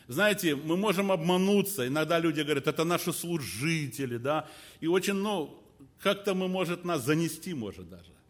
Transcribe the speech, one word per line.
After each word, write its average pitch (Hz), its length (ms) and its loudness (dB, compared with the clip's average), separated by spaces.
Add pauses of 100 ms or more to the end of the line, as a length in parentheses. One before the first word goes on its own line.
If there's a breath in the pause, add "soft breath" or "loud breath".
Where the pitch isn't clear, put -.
Знаете, 170 480 2
мы 156 200 -2
можем 196 360 2
обмануться. 185 760 2
Иногда 156 300 2
люди 160 240 2
говорят: 143 240 0
«Это 156 180 0
наши 165 300 0
служители», 139 1040 -4
да, 147 320 -2 (300 loud breath)
и 151 80 -2
очень, 185 260 2
ну, 196 500 -4 (360)
как-то 196 340 0
мы, 185 140 0
может, 180 360 -2
нас 170 200 0
занести 165 500 0
может 95 340 -8
даже. 87 240 -20 (180)